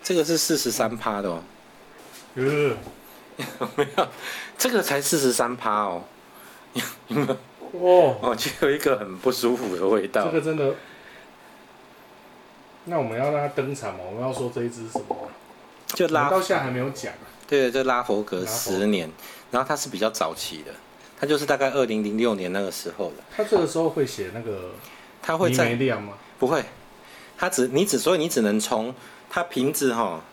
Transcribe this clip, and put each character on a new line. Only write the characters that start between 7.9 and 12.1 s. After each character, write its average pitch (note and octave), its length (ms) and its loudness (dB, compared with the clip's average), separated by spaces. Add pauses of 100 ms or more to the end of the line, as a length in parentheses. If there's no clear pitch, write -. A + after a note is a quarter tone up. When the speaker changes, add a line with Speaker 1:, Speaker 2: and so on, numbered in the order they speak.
Speaker 1:
哦， B2 140 2
就 C3+ 160 -4 (160)
有 C#3 80 4
一 - 20 -4
个 C#3+ 200 2
很 G2 200 -8
不 B2+ 140 2
舒 A#2+ 240 2
服 A2 200 -4
的 F2+ 120 0
味 G2+ 200 4
道。 G2+ 180 0
Speaker 2:
这 F2 80 -2
个 D#3+ 80 2
真 D#3 160 -2
的， C#3 180 0 (2000)